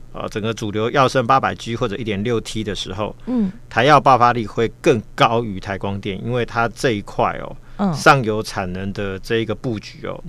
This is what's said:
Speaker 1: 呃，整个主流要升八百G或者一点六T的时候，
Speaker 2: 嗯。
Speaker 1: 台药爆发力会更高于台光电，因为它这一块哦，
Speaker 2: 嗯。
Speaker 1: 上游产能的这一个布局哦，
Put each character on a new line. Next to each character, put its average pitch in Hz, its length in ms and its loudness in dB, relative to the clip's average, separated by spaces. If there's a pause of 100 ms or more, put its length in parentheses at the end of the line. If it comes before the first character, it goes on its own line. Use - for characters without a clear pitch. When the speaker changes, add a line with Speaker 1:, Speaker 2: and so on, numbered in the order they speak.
(120)
Speaker 1:
呃， - 180 -8
整 107 120 -6
个 113 120 -2
主 107 180 -6
流 107 200 -2
要 131 160 4
升 127 180 2
八 135 140 4
百 101 160 0
G 113 200 -8
或 120 120 -2
者 98 80 -6
一 127 80 -8
点 101 200 -2
六 117 180 0
T - 220 -6
的 101 100 -4
时 92 200 -8
候， 101 220 -6 (100)
Speaker 2:
嗯。 226 260 0 (180)
Speaker 1:
台 113 140 2
药 143 160 8
爆 131 180 8
发 120 160 6
力 117 140 -4
会 113 200 0 (140)
更 131 200 4 (140)
高 117 280 4
于 98 160 -6
台 98 180 -6
光 98 220 -6
电， 101 240 -6
因 113 80 -4
为 120 140 -2
它 117 240 0
这 131 220 0
一 104 100 -2
块 98 400 -2
哦， - 140 -10 (220)
Speaker 2:
嗯。 196 160 0
Speaker 1:
上 139 300 4
游 107 180 0
产 95 320 -4
能 98 200 -6
的 98 260 -6
这 113 180 -2
一 113 80 -2
个 107 100 -4
布 113 240 -4
局 - 260 -14
哦， 95 240 -8